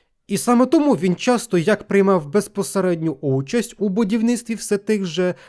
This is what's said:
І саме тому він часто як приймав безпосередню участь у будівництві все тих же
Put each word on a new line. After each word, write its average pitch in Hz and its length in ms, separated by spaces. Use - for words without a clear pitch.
І 196 100
саме 240 280
тому 285 280
він 175 220
часто 240 420
як 185 300
приймав 196 400
безпосередню 185 840
участь 139 640
у 208 120
будівництві 226 640
все 208 220
тих 202 280
же 180 300